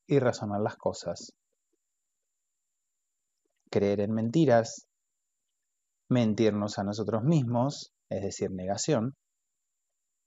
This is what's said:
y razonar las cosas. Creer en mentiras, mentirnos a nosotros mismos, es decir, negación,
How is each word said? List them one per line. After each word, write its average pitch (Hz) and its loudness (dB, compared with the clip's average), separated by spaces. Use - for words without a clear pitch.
y 143 2
razonar 110 0
las 110 -2
cosas. - -6
Creer 101 2
en 101 -2
mentiras, 117 2
mentirnos 107 2
a 101 -4
nosotros 104 -2
mismos, 131 0
es 101 -4
decir, 98 -4
negación, 101 -2